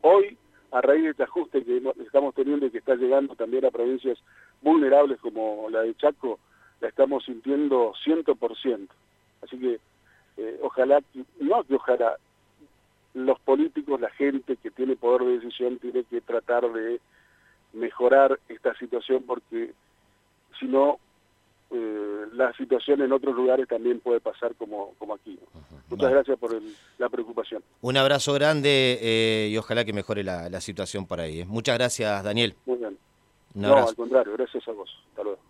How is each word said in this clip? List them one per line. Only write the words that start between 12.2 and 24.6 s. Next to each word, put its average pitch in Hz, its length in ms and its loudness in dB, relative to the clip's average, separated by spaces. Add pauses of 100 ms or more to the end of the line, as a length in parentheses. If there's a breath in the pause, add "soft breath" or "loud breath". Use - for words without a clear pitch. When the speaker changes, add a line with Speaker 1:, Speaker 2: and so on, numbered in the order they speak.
Speaker 1:
los 131 260 0
políticos, 139 600 0
la 113 100 -4
gente 135 460 -2
que - 140 -12
tiene 131 240 -4
poder 123 320 2
de 123 120 0
decisión 123 400 -6
tiene 123 260 -6
que 120 160 -8
tratar 120 520 -2
de 113 280 -6 (720 soft breath)
mejorar 123 680 4 (100)
esta 117 280 -4
situación 127 500 -4
porque 117 460 -8 (880)
si 131 60 -8
no, 135 320 4 (720)
eh, 107 640 -6
la 123 200 0
situación 135 460 0
en 131 120 2
otros 135 220 0
lugares 127 320 2
también 120 340 -2
puede 117 200 0
pasar 113 360 -6
como, 104 420 -10